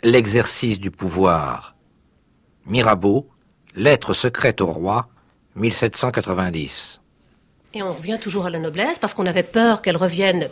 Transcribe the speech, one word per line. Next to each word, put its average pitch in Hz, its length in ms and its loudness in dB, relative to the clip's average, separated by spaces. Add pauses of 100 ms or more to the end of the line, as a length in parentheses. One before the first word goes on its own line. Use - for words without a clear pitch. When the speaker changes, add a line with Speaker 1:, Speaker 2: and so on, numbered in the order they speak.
Speaker 1:
l'exercice 113 720 2
du 95 140 -6
pouvoir. 85 840 0 (880)
Mirabeau, 104 640 2 (460)
Lettre 117 380 2
secrète 123 460 0
au 98 60 2
roi, 90 420 -2 (480)
mille 110 180 -2
sept 117 220 -2
cent 127 160 -2
quatre-vingt-dix. 90 880 -4 (720)
Speaker 2:
Et 208 80 -8
on 190 120 -4
revient 175 280 -6
toujours 196 240 -4
à 180 40 -4
la 165 100 -6
noblesse, 175 400 -4
parce 208 140 -2
qu'on 196 120 -2
avait 180 160 0
peur 226 400 2
qu'elle 170 160 0
revienne, 175 540 0